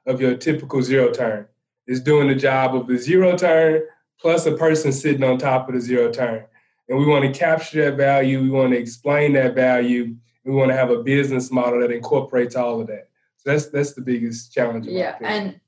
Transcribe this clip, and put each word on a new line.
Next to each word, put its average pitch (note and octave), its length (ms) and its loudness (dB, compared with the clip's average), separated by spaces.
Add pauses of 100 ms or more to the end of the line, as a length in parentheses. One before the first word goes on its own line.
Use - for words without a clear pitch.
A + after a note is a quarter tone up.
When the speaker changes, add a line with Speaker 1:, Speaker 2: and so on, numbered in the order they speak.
Speaker 1:
of B2+ 160 -2
your B2+ 140 2
typical C#3+ 460 -2
zero B2+ 300 2
turn. A2 340 -4 (420)
It's B2+ 120 -4
doing C#3+ 300 2
the C3 60 2
job C3 380 0
of A#2+ 140 -4
the B2+ 100 0
zero F3 380 2
turn D#3+ 460 4 (400)
plus E3 240 2
a D3+ 80 2
person D#3 400 2
sitting C3+ 300 -2
on B2+ 140 2
top C3 300 -2
of B2+ 80 -4
the A#2+ 60 -2
zero A#2+ 280 0
turn. A#2 360 -4 (420)
And B2+ 100 -2
we C#3+ 80 2
want C#3+ 200 4
to C3+ 120 -4
capture D#3+ 460 0
that C3+ 140 0
value. C3+ 440 2
We C3 80 2
want C3 220 2
to B2 80 0
explain C#3+ 540 0
that B2+ 220 2
value. B2 600 0 (300)
We C3+ 80 -4
want C3+ 180 2
to B2+ 40 0
have B2+ 140 0
a A#2 140 0
business C3 480 -2
model B2 300 0
that A#2+ 100 0
incorporates B2 640 -2
all A#2+ 260 -2
of G#2+ 60 -8
that. G#2 220 -14 (280)
So C#3 140 -4
that's, D3 160 -2
that's C#3+ 260 -4
the B2+ 80 -12
biggest A#2 520 -6
challenge. A#2 340 -4
in - 60 -10
my F#3 60 -4
Speaker 2:
Yeah, - 180 -6
Speaker 1:
opinion. G#3 260 -6
Speaker 2:
and F#3+ 240 -10